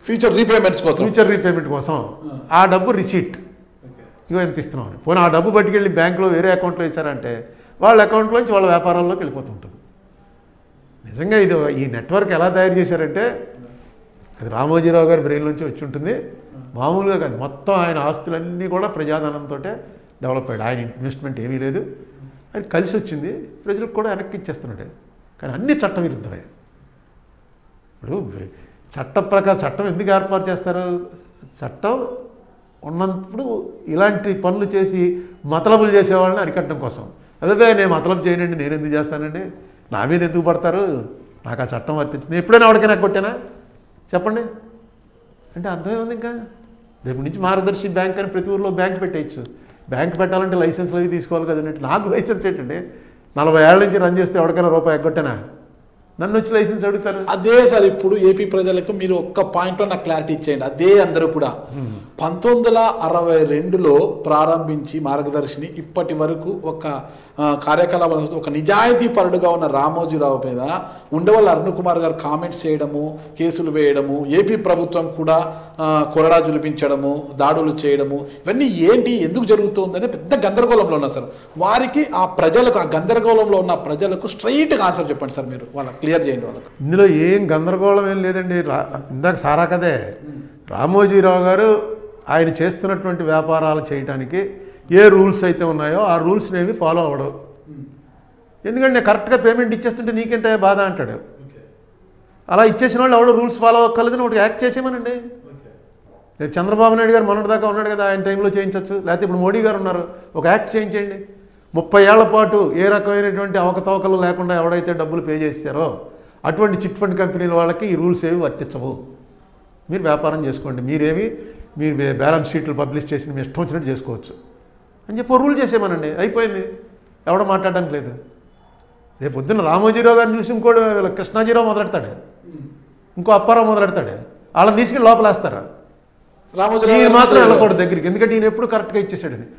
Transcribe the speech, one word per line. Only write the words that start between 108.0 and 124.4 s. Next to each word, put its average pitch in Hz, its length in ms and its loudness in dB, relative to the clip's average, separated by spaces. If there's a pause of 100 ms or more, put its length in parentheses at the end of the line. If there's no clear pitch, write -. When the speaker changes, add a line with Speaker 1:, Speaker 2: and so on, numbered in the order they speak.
Speaker 2:
ఆయన 196 160 0
టైంలో 196 280 0
చేయించవచ్చు, 190 460 -4
లేకపోతే 180 280 -2
ఇప్పుడు 180 160 -2
మోడీ 196 220 2
గారు 214 160 0
ఉన్నారు, 180 300 -4 (280)
ఒక 156 100 -4
యాక్ట్ 214 300 2
చేయించండి. 202 500 -6 (500)
ముప్పై 196 300 6
ఏళ్ల 220 180 8
పాటు 208 520 2
ఏ 180 120 2
రకమైనటువంటి 202 720 0
అవకతవకలు 185 640 0
లేకుండా 180 340 -2
ఎవడైతే 170 380 0
డబ్బులు 160 280 -4
పే 151 160 -4
చేశారో 151 680 -4 (400)
అటువంటి 185 320 0
చిట్ 190 200 -6
ఫండ్ 190 220 -2
కంపెనీల 180 340 -2
వాళ్ళకి 170 340 0
ఈ 185 80 0
రూల్స్ 175 300 0
ఏవి 165 100 0
వర్తించవు. 135 680 -6 (840)
మీరు 190 120 -4
వ్యాపారం 151 440 0
చేసుకోండి, 131 360 -8
మీరేమి 156 560 -2 (400)
మీ 139 360 -2
బ్యాలెన్స్ 147 380 0
షీట్లు 160 220 -4
పబ్లిష్ 143 400 -4
చేసి 143 180 -6
మీ 135 100 -8
ఇష్టం 131 220 -8
వచ్చినట్టు 147 260 -6
చేసుకోవచ్చు 123 460 -10 (720)